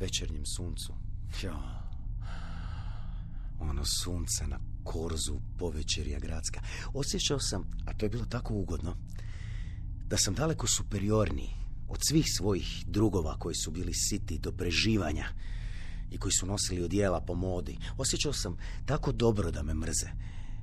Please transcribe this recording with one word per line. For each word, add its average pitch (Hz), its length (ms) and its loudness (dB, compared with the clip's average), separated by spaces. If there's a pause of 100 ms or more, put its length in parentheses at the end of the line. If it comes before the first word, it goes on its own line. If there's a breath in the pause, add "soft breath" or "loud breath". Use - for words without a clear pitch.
večernjem 80 460 0
suncu. - 480 -2 (480)
Jo. 90 120 -2 (2000 loud breath)
Ono 71 240 0
sunce 85 640 0
na - 120 -2 (260)
korzu, 80 560 -2 (180)
povečerja 76 600 -2
gradska. 80 420 -2 (340 loud breath)
Osjećao 143 460 2
sam, 98 240 0 (220)
a - 60 -4
to 107 140 0
je 101 40 2
bilo 110 140 0
tako 113 300 -2
ugodno, 92 420 0 (1080 loud breath)
da 101 100 2
sam 95 180 4
daleko 147 320 2
superiorniji 104 840 4 (380 loud breath)
od - 100 -2 (100)
svih 143 180 6 (100)
svojih 92 500 2
drugova 87 520 4
koji 85 160 -2
su - 160 -2
bili 85 240 -2
siti 80 440 0
do 85 140 -2
preživanja 87 760 2 (840 loud breath)
i - 80 -6
koji 98 140 2
su - 140 4
nosili 92 360 0
odijela 90 380 4
po 87 140 -2
modi. 90 440 0 (180 loud breath)
Osjećao 139 360 2
sam - 240 -2 (300 loud breath)
tako 147 260 2
dobro 110 380 6
da 73 120 -2
me 76 120 0
mrze, 80 360 0 (520 loud breath)